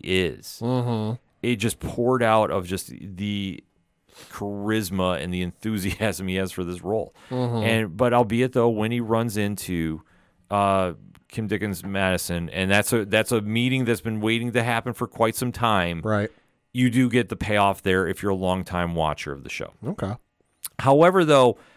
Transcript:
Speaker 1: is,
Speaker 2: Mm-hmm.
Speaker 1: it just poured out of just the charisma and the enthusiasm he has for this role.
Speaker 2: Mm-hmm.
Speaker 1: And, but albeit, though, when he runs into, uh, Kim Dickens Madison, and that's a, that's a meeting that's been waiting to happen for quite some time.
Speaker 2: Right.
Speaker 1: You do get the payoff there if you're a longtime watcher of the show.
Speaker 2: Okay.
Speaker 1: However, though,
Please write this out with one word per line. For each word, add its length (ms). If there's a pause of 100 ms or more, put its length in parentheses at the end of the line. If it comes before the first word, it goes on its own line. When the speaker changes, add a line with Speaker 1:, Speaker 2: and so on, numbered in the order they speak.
Speaker 1:
is, 580
Speaker 2:
Mm-hmm. 520 (280)
Speaker 1:
it 140
just 240
poured 420
out 300
of 160
just 240 (240)
the 480 (640)
charisma 920
and 100
the 100
enthusiasm 840
he 80
has 160
for 120
this 180
role. 320 (160)
Speaker 2:
Mm-hmm. 260 (100)
Speaker 1:
And, 300
but 160
albeit, 400
though, 160
when 240
he 80
runs 360
into, 640 (480)
uh, 420 (400)
Kim 160
Dickens 360
Madison, 680
and 200
that's 220
a, 120
that's 280
a 80
meeting 440
that's 160
been 200
waiting 320
to 100
happen 300
for 160
quite 260
some 160
time. 520
Speaker 2:
Right. 280 (420)
Speaker 1:
You 180
do 200
get 180
the 80
payoff 460
there 240
if 160
you're 100
a 40
longtime 580
watcher 380
of 100
the 80
show. 220 (120)
Speaker 2:
Okay. 280 (680)
Speaker 1:
However, 460
though, 340 (180)